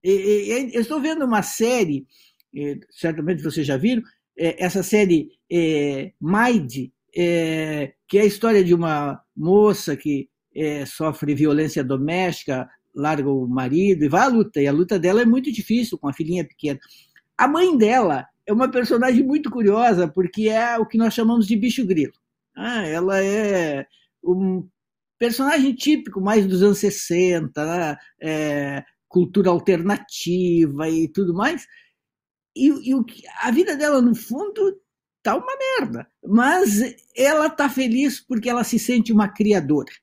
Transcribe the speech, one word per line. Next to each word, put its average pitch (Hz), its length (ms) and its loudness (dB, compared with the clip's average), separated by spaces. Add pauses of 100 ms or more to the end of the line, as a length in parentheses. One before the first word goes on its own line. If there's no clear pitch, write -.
E, 185 80 0
e, 208 600 0
e - 40 -16
eu 233 60 0
estou 294 200 -4
vendo 311 260 -2
uma 220 160 0
série, 214 640 -2 (480)
e 143 260 -8 (100)
certamente 160 520 -4
vocês 156 240 -4
já 139 100 -2
viram, 226 260 0 (340)
é, 165 280 -2
essa 180 180 -2
série, 180 460 2 (240)
é, 151 680 -2
Maid, 165 760 0 (240)
é, 160 800 -2 (120)
que 196 120 0
é 208 40 6
a 214 40 4
história 208 360 2
de 175 120 4
uma 151 460 -2 (140)
moça 180 640 2
que, 139 320 -4 (260)
é, 147 320 -4
sofre 147 480 -4
violência 151 480 0
doméstica, 143 840 -4 (260)
larga 143 360 -2
o 131 160 -2
marido 147 580 0
e 143 40 0
vai 175 140 4
à 277 40 4
luta. 226 340 2
E 139 60 4
a 139 60 2
luta 180 260 0
dela 190 240 2
é - 20 2
muito 254 280 2
difícil 220 460 -4
com 143 100 -6
a 139 40 -4
filhinha 165 340 -4
pequena. 143 320 -8 (580)
A 226 100 2
mãe 330 300 2
dela 214 500 2 (200)
é 208 60 -2
uma 254 180 2
personagem 254 540 2
muito 285 260 -2
curiosa, 208 580 2
porque 190 400 -2
é 233 300 0
o 220 80 0
que 226 100 -4
nós 226 160 2
chamamos 226 340 2
de 226 100 0
bicho 226 300 -2
grilo. 156 260 -2 (440)
Ah, 214 300 -6
ela 185 360 -2
é 196 640 -2 (380)
um 185 420 -2 (520)
personagem 262 560 0
típico - 460 -2
mais 202 260 2
dos 185 160 2
anos 202 160 4
sessenta, 175 880 -2
né? 160 300 -4 (240)
É, 147 640 -6 (240)
cultura 180 420 2
alternativa 170 1400 0
e 160 200 -2
tudo 175 260 -2
mais. 247 320 -4 (880)
E, 262 340 2
e 269 40 2
o 247 100 0
que, - 180 -14 (200)
a 247 80 0
vida 320 260 2
dela, 294 240 2
no 240 140 4
fundo, 392 680 -4 (420)
tá 214 140 0
uma 523 220 -6
merda. 480 500 -4 (160)
Mas 240 560 2 (360)
ela 302 340 2
tá 285 180 -2
feliz 262 520 -2
porque 233 280 -6
ela 240 160 -2
se 233 140 -2
sente 233 340 0
uma 208 160 2
criadora. 165 640 0 (100)